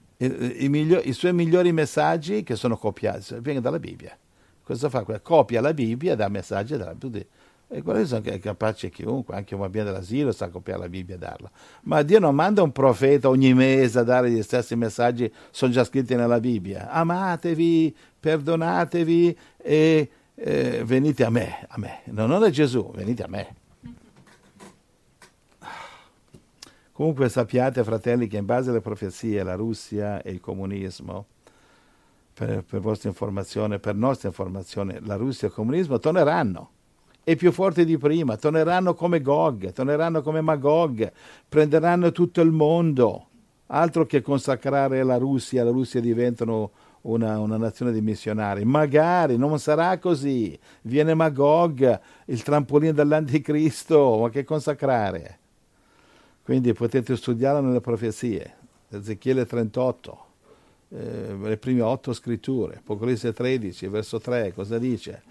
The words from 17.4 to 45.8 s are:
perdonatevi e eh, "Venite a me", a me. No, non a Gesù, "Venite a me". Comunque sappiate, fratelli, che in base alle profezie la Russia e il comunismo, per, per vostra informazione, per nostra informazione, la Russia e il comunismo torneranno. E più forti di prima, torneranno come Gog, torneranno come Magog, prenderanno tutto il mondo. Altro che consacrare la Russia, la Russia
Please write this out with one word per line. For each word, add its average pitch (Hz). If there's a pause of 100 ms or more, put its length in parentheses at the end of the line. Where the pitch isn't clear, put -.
perdonatevi 165 (200)
e 156 (280)
eh, 123
"Venite 131
a 113
me", 110
a -
me. 101
No, 110
non 175
a 214
Gesù, 127
"Venite 101
a 92
me". 95 (3500)
Comunque 143
sappiate, 123
fratelli, 117
che 104
in 101
base 123
alle 117
profezie 101
la 92
Russia 104
e -
il 92
comunismo, 95 (1080)
per, 107
per 101
vostra 107
informazione, 101
per 104
nostra 117
informazione, 95
la 104
Russia 117
e 95
il -
comunismo 135
torneranno. 156 (520)
E 160
più 175
forti 175
di 160
prima, 147
torneranno 165
come 175
Gog, 135
torneranno 151
come 156
Magog, 147 (340)
prenderanno 160
tutto 175
il 165
mondo. 151 (400)
Altro 160
che 147
consacrare 135
la 127
Russia, 127
la 120
Russia 127